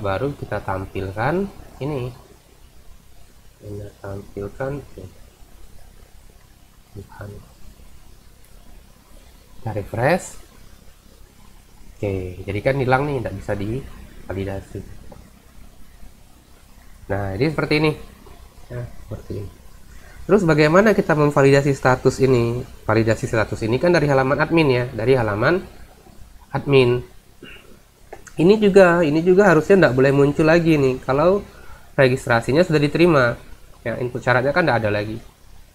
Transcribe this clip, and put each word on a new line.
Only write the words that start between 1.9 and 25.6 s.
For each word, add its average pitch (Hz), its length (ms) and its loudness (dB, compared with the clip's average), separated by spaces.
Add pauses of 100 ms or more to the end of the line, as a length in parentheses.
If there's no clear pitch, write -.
Kita 101 340 -14
tampilkan, 101 800 -10
oke. 127 260 -18 (2000)
Bukan. 101 300 -18 (2250)
Kita 113 160 -10
refresh. 117 720 -4 (1500)
Oke, 92 480 -8
jadi 98 160 -8
kan 131 160 -2
hilang 131 320 0
nih, 139 160 -4
tidak 104 160 -8
bisa 104 160 -6
divalidasi. 98 1200 -10 (2250)
Nah, 98 320 -4
jadi 135 160 0
seperti 147 240 -4
ini. 151 120 0 (760)
Ya, 123 160 -12 (240)
seperti 104 320 -14
ini. 95 100 -12 (720)
Terus 202 200 2
bagaimana 160 480 4
kita 190 240 0
memvalidasi 143 560 4
status 131 480 0
ini? 120 400 0 (240)
Validasi 110 480 0
status 107 320 -2
ini 117 160 0
kan 175 160 2
dari 147 160 2
halaman 131 320 2
admin 160 280 2
ya, 123 200 0
dari 117 240 0
halaman 123 480 0 (880)